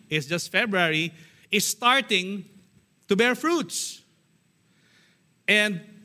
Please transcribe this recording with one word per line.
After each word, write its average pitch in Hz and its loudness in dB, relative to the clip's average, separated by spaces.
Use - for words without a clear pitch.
it's 147 -2
just 165 -6
February, 175 0
is 202 0
starting 208 0
to 202 2
bear 233 4
fruits. - -4
And, 208 2